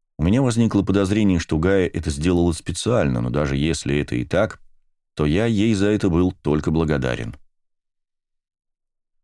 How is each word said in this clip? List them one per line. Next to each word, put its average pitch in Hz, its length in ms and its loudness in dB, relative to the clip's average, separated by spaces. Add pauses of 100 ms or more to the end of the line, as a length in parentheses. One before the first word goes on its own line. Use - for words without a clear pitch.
(180)
У 76 60 -4
меня 107 180 2
возникло 113 400 2
подозрение, 98 580 2
что - 180 -2
Гая 90 300 2
это 82 220 -6
сделала 85 420 2
специально, 82 720 -2
но 60 80 -4
даже 69 260 -2
если 73 420 -2
это 71 180 -4
и 62 100 -4
так, 104 340 -2 (540)
то 76 120 -2
я 90 200 2
ей 113 280 2
за 98 140 2
это 104 220 0
был 90 240 2
только 76 380 -2
благодарен. 65 640 -2 (1900)